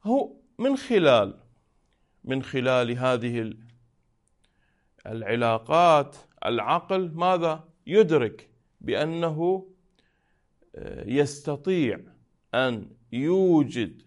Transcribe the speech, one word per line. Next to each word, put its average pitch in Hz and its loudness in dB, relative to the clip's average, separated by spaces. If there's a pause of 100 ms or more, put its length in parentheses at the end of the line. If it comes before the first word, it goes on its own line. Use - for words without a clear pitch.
هو 247 0 (280)
من 262 0
خلال، 135 4 (840)
من 131 -4
خلال 127 0
هذه 123 -2
ال-، - -10 (1400)
العلاقات 117 2 (300)
العقل 160 -2
ماذا؟ 170 0 (240)
يدرك 160 2 (320)
بأنه، 165 -2 (1080)
آه، - -14
يستطيع 143 -2 (540)
أن 120 -2 (220)
يوجد 156 0